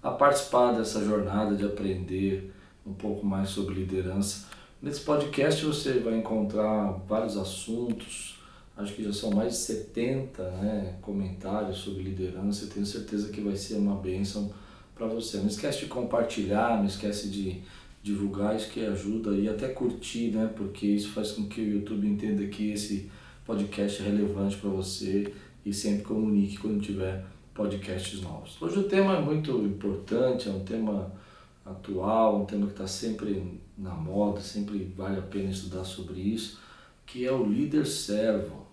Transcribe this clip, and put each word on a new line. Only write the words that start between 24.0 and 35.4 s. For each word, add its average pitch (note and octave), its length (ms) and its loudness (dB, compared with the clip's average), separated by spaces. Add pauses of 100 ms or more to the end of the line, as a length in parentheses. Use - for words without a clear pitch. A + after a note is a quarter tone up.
é F#2+ 40 -4
relevante G2+ 540 2
pra G2+ 120 -2
você G2 640 0 (300)
e - 80 -2
sempre - 320 0
comunique G2+ 520 2
quando G#2+ 240 0
tiver F#2+ 460 -2 (260)
podcasts G2 680 -2
novos. E2 420 -10
Hoje E3+ 160 2
o G3 60 4
tema F#3+ 320 6
é D#3+ 40 4
muito D3+ 300 2 (160)
importante, G#2+ 840 2
é G2+ 40 -2
um F#2+ 100 -2
tema G#2 500 -2 (520)
atual, G2+ 800 2
um - 20 0
tema G2+ 240 0
que G2 60 -6
tá F#2+ 120 -8
sempre G2 760 -4 (160)
na F#2 160 -8
moda, F#2 480 0
sempre G2+ 440 -4 (120)
vale F#2+ 220 -2
a F#2+ 40 -4
pena F#2+ 280 -2